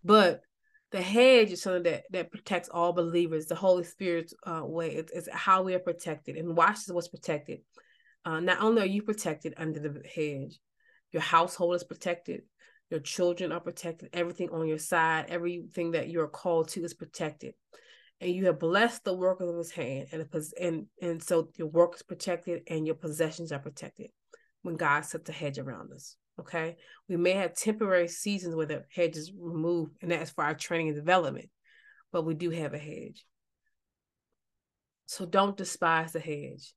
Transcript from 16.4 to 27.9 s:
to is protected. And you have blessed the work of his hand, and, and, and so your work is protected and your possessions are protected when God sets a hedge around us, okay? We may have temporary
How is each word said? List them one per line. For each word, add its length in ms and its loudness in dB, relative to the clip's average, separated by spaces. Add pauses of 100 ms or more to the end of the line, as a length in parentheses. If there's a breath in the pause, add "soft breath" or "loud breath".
to 140 -6
is 100 -8
protected. 600 -8 (680 loud breath)
And 140 0
you 100 0
have 140 4
blessed 440 2
the 120 -2
work 260 2
of 160 -2
his 140 -6
hand, 400 -6
and, 160 -6 (320)
and, 260 -2 (160)
and 220 -4
so 320 0
your 120 -6
work 280 4
is 80 -20
protected 640 -6
and 180 -2
your 100 0
possessions 560 -2
are 80 -4
protected 520 -14 (500 soft breath)
when 140 -6
God 300 2
sets 220 -10
a 60 -12
hedge 240 -6
around 340 -10
us, 260 -20 (220)
okay? 380 -6 (320 loud breath)
We 80 -2
may 140 4
have 240 0
temporary 520 2